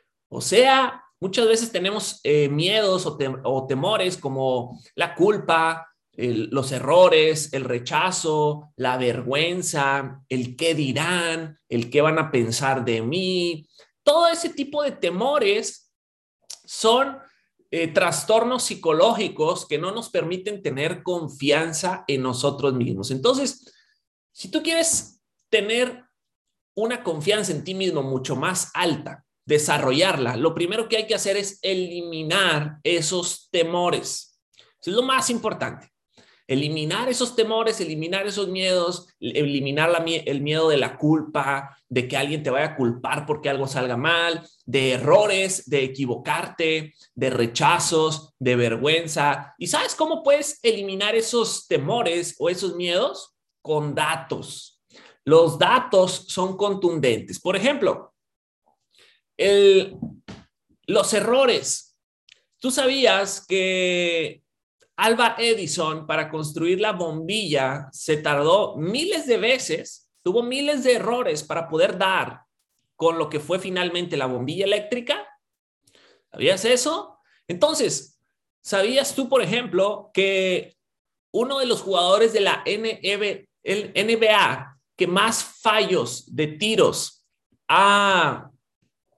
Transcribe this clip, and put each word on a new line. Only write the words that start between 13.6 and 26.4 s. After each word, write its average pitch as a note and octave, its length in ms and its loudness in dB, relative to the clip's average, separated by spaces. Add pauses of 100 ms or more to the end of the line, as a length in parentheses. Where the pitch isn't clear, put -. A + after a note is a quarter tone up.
Todo E4 240 4
ese E4 220 -2
tipo D4 340 -6
de C#4 80 -2
temores A3 1040 -2 (720)
son, C4 540 2 (520)
eh, E3 160 -2
trastornos A3 760 2
psicológicos E3+ 1040 0
que D3 120 -4
no F3+ 160 -4
nos A3+ 160 -10
permiten F#3 520 -4
tener D3 420 -4
confianza E3 1080 -2
en C3+ 120 0
nosotros C3 520 0
mismos. A#2 380 -2
Entonces, A#3+ 640 -2 (600)
si - 180 -16
tú D#4 100 -2
quieres - 640 -2 (260)
tener A3+ 540 0 (720)